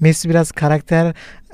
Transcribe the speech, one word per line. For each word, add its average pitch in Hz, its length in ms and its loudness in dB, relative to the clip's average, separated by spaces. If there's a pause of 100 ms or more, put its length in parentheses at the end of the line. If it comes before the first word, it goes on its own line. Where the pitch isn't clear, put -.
Messi 160 300 2
biraz 165 220 0
karakter, 160 640 -2 (400)